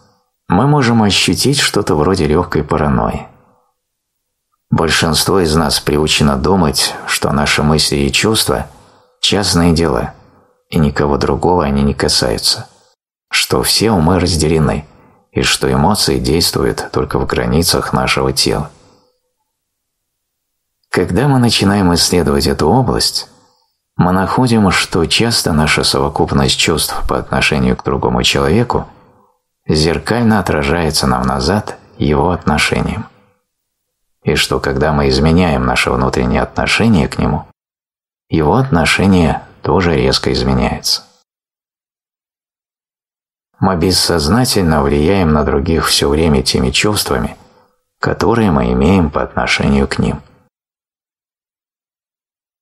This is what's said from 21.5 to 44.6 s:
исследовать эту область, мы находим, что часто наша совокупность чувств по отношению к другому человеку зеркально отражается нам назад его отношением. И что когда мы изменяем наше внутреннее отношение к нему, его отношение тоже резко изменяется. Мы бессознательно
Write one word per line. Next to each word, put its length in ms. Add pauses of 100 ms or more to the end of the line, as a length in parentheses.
исследовать 540
эту 200
область, 640 (640)
мы 160
находим, 600
что 340
часто 480
наша 300
совокупность 760
чувств 500
по 100
отношению 600
к 60
другому 400
человеку 640 (800)
зеркально 720
отражается 680
нам 140
назад 560 (200)
его 340
отношением. 760 (1160)
И 100
что 260
когда 320
мы 180
изменяем 580
наше 240
внутреннее 500
отношение 680
к 120
нему, 260 (800)
его 280
отношение 880 (180)
тоже 340
резко 380
изменяется. 720 (2500)
Мы 160
бессознательно 1080